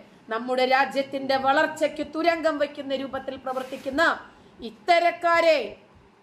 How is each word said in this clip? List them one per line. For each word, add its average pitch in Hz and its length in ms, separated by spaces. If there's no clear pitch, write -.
നമ്മുടെ 254 360
രാജ്യത്തിന്റെ 269 720
വളർച്ചയ്ക്ക് 294 800
തുരങ്കം 320 420
വയ്ക്കുന്ന 285 380
രൂപത്തിൽ 262 400
പ്രവർത്തിക്കുന്ന 254 840
ഇത്തരക്കാരെ, 339 1160